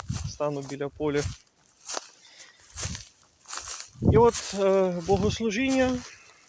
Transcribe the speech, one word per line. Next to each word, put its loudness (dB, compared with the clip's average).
Стану -6
біля -8
поля. -2
І 6
от, 4
е, 4
богослужіння, 2